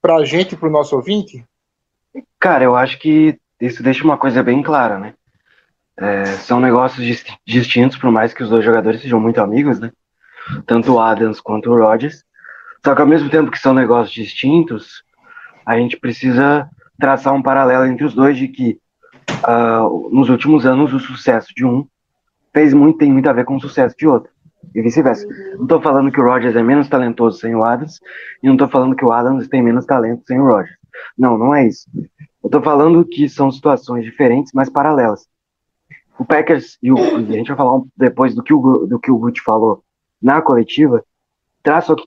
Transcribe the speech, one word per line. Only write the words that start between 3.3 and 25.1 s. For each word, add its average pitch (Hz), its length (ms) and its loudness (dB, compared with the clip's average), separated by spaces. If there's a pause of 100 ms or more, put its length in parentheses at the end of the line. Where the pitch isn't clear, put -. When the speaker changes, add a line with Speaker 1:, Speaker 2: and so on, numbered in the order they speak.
Speaker 2:
isso 120 200 -6
deixa 131 220 -2
uma 151 160 2
coisa 131 240 0
bem 123 180 0
clara, 131 380 -2
né? 107 160 -14 (840)
É, 98 280 -4 (140)
são 123 200 -4
negócios 127 480 0
dis-, 120 180 -6 (220)
distintos, 123 500 0
por 127 140 -2
mais 113 240 0
que - 80 -12
os 110 80 -6
dois 113 140 2
jogadores 113 360 0
sejam 120 200 -2
muito 117 200 0
amigos, 113 380 0
né? 117 140 -12 (760)
Tanto 117 280 2
o 117 60 4
Adams 110 400 0
quanto 107 300 -6
o 120 80 4
Rodgers. 113 460 0 (600)
Só 143 80 2
que 135 80 2
ao 147 60 2
mesmo 147 240 2
tempo 151 220 0
que - 60 -10
são 135 140 2
negócios 120 400 0
distintos, 131 920 -4 (600)
a 117 140 -2
gente 120 180 -2
precisa 135 720 -2 (300)
traçar 135 340 0
um 135 100 0
paralelo 131 440 2
entre 127 180 -4
os 127 100 -4
dois 135 220 2
de 131 120 -4
que, 123 320 -6 (640)
ah, 117 380 0 (280)
nos 127 180 2
últimos 127 380 2
anos 131 260 2
o 135 60 0
sucesso 123 560 -4
de 123 100 -4
um 131 220 0 (680)
fez 151 200 4
muito, 147 260 6
tem 147 140 4
muito 135 160 2
a 139 40 4
ver 123 120 -2
com 135 120 -6
o 135 40 -6
sucesso 131 360 -2
de 156 100 -2
outro. 135 240 0 (420)
E 113 80 -6
vice-versa. 117 460 0 (320)